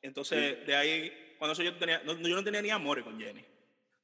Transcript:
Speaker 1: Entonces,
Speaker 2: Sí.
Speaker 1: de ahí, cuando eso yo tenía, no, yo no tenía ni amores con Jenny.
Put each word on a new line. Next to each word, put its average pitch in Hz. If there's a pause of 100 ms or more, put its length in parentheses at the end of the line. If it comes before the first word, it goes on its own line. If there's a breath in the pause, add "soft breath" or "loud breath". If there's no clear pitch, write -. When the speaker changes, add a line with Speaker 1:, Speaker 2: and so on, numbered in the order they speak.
Speaker 1:
Entonces, 139
Speaker 2:
Sí. -
Speaker 1:
de 139
ahí, 160
cuando 156
eso 170
yo 175
tenía, 165
no, 160
yo 170
no 196
tenía 208
ni 208
amores 143
con 110
Jenny. 104 (600)